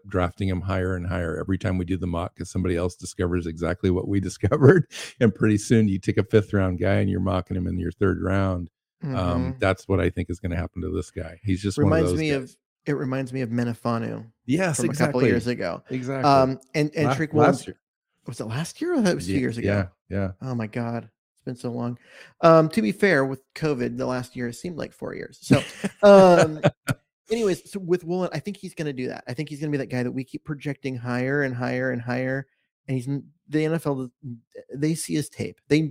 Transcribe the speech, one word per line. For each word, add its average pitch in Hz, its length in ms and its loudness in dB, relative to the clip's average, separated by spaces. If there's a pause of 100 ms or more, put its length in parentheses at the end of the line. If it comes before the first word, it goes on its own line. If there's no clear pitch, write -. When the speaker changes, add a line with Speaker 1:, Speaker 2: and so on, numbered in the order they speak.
Speaker 1:
drafting 95 420 -2
him 90 140 -2
higher 92 320 -2
and 90 120 -6
higher 85 320 -4
every 92 200 -2
time 92 200 -2
we 90 60 -2
do 92 120 -2
the 87 100 -4
mock, 85 300 -4
'cause - 140 -10
somebody 90 260 0
else 90 180 -2
discovers 87 520 -4
exactly 85 440 -2
what 87 180 0
we 101 120 0
<laughs> 95 80 -4
discovered. 147 580 6 (340)
And 113 140 4
pretty 110 240 2
soon 110 300 4
you 95 100 0
take 104 200 -2
a 98 60 0
fifth - 280 2
round 95 260 0
guy 98 160 2
and 101 160 2
you're 92 100 0
mocking 92 360 -2
him 90 100 -2
in 90 120 -4
your 87 140 -4
third 90 300 0
round. 92 480 0 (320)
Um, 143 100 -6
Speaker 2:
Mm-hmm. 90 460 -2
Speaker 1:
that's 95 280 0
what 95 140 2
I 90 80 2
think 87 220 -4
is 85 100 -6
gonna 85 160 -4
happen 85 260 -6
to 85 80 -6
this 90 200 -6
guy. 82 320 -12
He's 95 200 -2
just 101 140 -2
one 147 100 4
of - 60 4
Speaker 2:
Reminds 160 200 2
Speaker 1:
those - 60 0
Speaker 2:
me 156 120 0
Speaker 1:
guys. 143 60 0 (160)
Speaker 2:
of, - 40 -20 (300)
it 151 60 -2
reminds 135 400 -4
me 131 100 -6
of 113 80 -4
Menifanu 113 800 -4 (160)
Speaker 1:
Yes, 160 300 0
Speaker 2:
from 120 100 0
a - 20 0
couple 139 320 0
Speaker 1:
exactly. 131 80 4
Speaker 2:
years 120 180 0
ago. 101 440 -6
Speaker 1:
Exactly. 131 400 0
Speaker 2:
Um, 131 280 4 (160)
and, 151 220 0
and 151 120 2
Speaker 1:
La-, 135 60 2
Speaker 2:
Tariq 147 200 -4
Woolen, 123 180 6
Speaker 1:
last - 140 -4
year. - 100 -14 (500)
Speaker 2:
was 123 140 -12
it 120 60 -8
last 127 340 -8
year? 349 140 -2
Or 277 80 2
that 180 120 4
was 87 120 -6
two 135 60 -4
Speaker 1:
Ye-, 151 80 0
Speaker 2:
years 123 180 -4
ago. 98 100 -2
Speaker 1:
yeah, 98 180 2 (300)
yeah. 98 140 -2 (100)
Speaker 2:
Oh 127 140 -8
my 113 120 -4
God. 117 380 -6 (320)
It's - 80 -20
been 127 120 -10
so 123 160 -8
long. 120 260 -6 (420)
Um, 160 300 8
to 226 100 -2
be 208 120 0
fair, 170 340 2
with 135 160 -8 (120)
covid, 123 440 -4
the 127 80 -4
last 127 300 -6
year 120 160 -8
seemed 170 260 -12
like - 160 -10
four - 200 -12
years. - 280 -14
So, - 200 2 (200)
Speaker 1:
<laughs> - 200 -6
Speaker 2:
um, 175 580 10 (720)
anyways, 208 400 -2
so 196 100 -10
with 175 240 -2
Woolen, 180 280 -4
I 151 60 -6
think 196 180 -8
he's - 180 -14
gonna 151 200 -6
do 127 140 -6
that. - 200 -12
I 123 60 -8
think 151 160 -8
he's 143 100 -10
gonna 151 120 -4
be 143 60 -2
that 127 120 -6
guy 127 120 -2
that 123 100 -4
we 127 120 -8
keep - 200 -14
projecting 139 520 -8
higher 123 460 -2
and 131 120 -2
higher 127 360 -4
and 123 100 -4
higher. 131 460 -4 (420)
And 131 80 -2
he's 123 120 -6
n-, 139 160 -6 (260)
the 156 160 0
N 156 80 0
F 160 120 -4
L, 131 240 -4 (640)
they 151 200 0
see 160 200 -6
his 151 140 -2
tape. - 400 -10
They 151 220 4